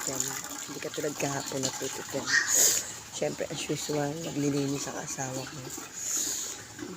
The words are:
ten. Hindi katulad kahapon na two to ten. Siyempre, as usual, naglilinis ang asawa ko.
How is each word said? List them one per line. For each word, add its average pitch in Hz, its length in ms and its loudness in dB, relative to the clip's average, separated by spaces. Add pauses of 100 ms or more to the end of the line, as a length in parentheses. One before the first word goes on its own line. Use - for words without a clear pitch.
ten. 131 180 0 (460)
Hindi 151 100 -6
katulad 151 380 -2
kahapon 139 480 0
na 127 100 -6
two 135 160 -4
to - 120 -6 (100)
ten. 131 140 -2 (840)
Siyempre, - 360 0
as 151 180 -4
usual, 147 460 2 (100)
naglilinis 143 680 2
ang - 120 -4
asawa 131 400 -4
ko. 131 180 -6 (1400)